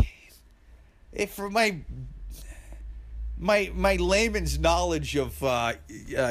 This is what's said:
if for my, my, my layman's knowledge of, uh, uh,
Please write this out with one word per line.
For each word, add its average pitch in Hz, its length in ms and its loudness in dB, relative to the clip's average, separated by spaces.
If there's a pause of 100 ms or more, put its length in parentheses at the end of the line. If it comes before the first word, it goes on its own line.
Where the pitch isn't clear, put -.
(1120)
if 202 220 -4
for 202 160 -6
my, 208 320 2 (1600)
my, 202 360 2
my 190 220 4
layman's 180 640 2
knowledge 160 580 2
of, 131 260 0
uh, 135 40 0
uh, 117 280 2 (560)